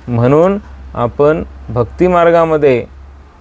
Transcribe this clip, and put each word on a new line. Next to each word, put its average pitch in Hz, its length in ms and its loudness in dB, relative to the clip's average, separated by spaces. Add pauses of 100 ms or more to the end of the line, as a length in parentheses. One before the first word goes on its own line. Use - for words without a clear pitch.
म्हणून 143 500 2 (360)
आपण 143 480 0 (260)
भक्तिमार्गामध्ये 160 1300 0 (420)